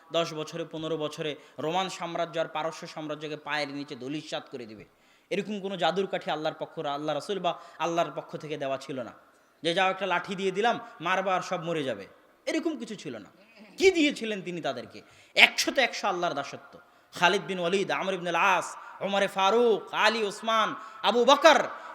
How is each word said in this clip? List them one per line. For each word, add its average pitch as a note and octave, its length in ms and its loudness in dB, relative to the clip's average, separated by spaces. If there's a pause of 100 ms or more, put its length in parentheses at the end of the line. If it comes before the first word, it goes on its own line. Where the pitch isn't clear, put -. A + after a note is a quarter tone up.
(120)
দশ E3 220 0
বছরে, D#3 300 -6
পনেরো D#3+ 320 -6
বছরে D3+ 400 -6 (220)
রোমান F3 300 0
সাম্রাজ্য E3+ 520 -4
আর D#3+ 80 -2
পারস্য D#3+ 380 -6
সাম্রাজ্যকে D3+ 500 -8
পায়ের D3 320 -2
নিচে C#3+ 280 -8
ধূলিসাৎ D3 540 -8
করে A#2+ 160 -10
দিবে। G#2 180 -16 (460)
এরকম F#3+ 300 -4
কোনো G3 160 -6
জাদুর F3+ 300 2
কাঠি F#3 240 -4
আল্লাহর D#3 280 -2
পক্ষ, D3+ 200 -10
আল্লাহ D3+ 360 -4
রাসূল F#3 240 -4
বা F3 220 -2 (180)
আল্লাহর E3+ 380 0
পক্ষ D#3+ 200 -10
থেকে D3+ 200 -8
দেওয়া C3+ 200 -2
ছিল C3 260 -8
না G2+ 100 -12 (500)
যে E3 120 0
যাও F#3+ 160 4
একটা F#3+ 160 -4
লাঠি F3+ 280 -2
দিয়ে F#3+ 160 -2
দিলাম, G#3 300 2 (200)
মারবা F#3 360 0
আর E3 60 -2
সব F3 220 -6
মরে D#3+ 200 -2
যাবে, G2+ 220 -6 (400)
এরকম D#4+ 320 -2
কিছু A3 160 -10
ছিল C3 240 -10
না। G2 120 -18 (460)
কি F#4+ 140 6
দিয়েছিলেন A3+ 520 2
তিনি F3 180 -8
তাদেরকে? A#2+ 420 -8 (320)
একশোতে B3+ 460 6
একশো A#3 260 0
আল্লাহর F3 280 0
দাসত্ব। - 440 -10 (400)
খালিদ F3+ 240 6
বিন F#3 160 -4
ওয়ালিদ, F3 320 0
আমর F3 240 0
ইবনে F3 160 -4
আল E3+ 60 2
আস, F3 400 2 (240)
ওমরে G3 280 2
ফারুক, G3 680 4
আলী, A3 280 2
ওসমান, G#3 520 0 (280)
আবু A#3 220 4
বকর, C#4 440 8 (260)